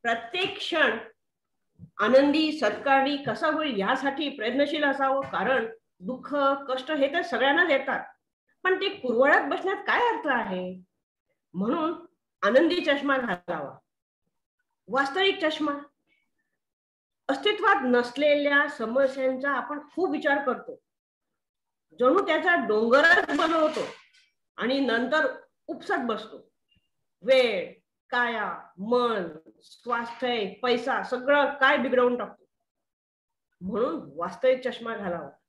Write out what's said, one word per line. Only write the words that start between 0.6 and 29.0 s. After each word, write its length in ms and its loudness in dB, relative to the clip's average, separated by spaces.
आनंदी, 560 4
सत्कारणी 640 2
कसा 300 -4
होईल 340 -2
यासाठी 480 -2
प्रयत्नशील 560 -2
असावं. 360 0
कारण 460 -2
दुःख, 340 -8
कष्ट 220 -6
हे 180 2
तर 140 -2
सगळ्यांनाच 480 2
येतात, 340 0
पण 180 0
ते 80 -2
कुरवडत 600 2
बसण्यात 280 -2
काय 400 0
अर्थ 100 -8
आहे? 560 -4
म्हणून 520 -2
आनंदी 380 4
चष्मा 380 0
घालावा. 600 -6
वास्तविक 560 0
चष्मा. 280 -2
अस्तित्वात 560 2
नसलेल्या 840 2
समस्यांचा 840 0
आपण 280 -4
खूप 160 0
विचार 340 0
करतो, 380 -6
जणू 260 4
त्याचा 400 2
डोंगरच 680 4
बनवतो 440 2
आणि 240 -2
नंतर 460 0
उपसत 380 -4
बसतो. 480 -8
वेळ, 500 2
काया, 480 -2
मन, 500 0